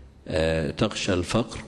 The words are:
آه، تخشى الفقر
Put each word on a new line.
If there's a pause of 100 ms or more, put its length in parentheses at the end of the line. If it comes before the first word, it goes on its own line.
(280)
آه،
تخشى
الفقر